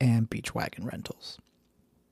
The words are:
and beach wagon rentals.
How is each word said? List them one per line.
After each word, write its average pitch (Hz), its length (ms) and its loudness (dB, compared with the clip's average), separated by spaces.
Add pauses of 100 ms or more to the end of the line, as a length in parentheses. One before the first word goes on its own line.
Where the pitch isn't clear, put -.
and 117 280 6
beach - 240 -6
wagon - 320 -4
rentals. - 540 -10 (720)